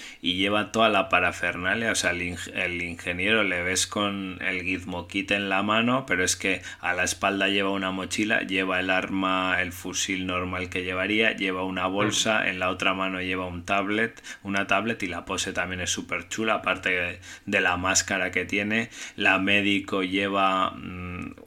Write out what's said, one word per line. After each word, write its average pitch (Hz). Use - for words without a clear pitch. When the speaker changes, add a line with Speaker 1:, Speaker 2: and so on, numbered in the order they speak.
Speaker 1:
y 90
lleva 101
toda 113
la 98
parafernalia. 90
O 101
sea, 90
el 87
ing-, 90
el 87
ingeniero 90
le 90
ves 90
con 98
el 92
Gizmo 90
Kit 98
en 101
la 95
mano, 117
pero 90
es 87
que 92
a 87
la 90
espalda 98
lleva 98
una 98
mochila, 95
lleva 92
el 92
arma, 92
el 87
fusil 92
normal 90
que 90
llevaría, 98
lleva 95
una 92
bolsa, 104
Speaker 2:
Mm. -
Speaker 1:
en 92
la 92
otra 95
mano 95
lleva 92
un 87
tablet, 104
una 98
tablet 107
y 95
la 87
pose 92
también 90
es 87
súper 87
chula, 110
aparte 90
de 101
la 90
máscara 92
que 90
tiene. 104
La 98
médico 98
lleva, 95
mm, 90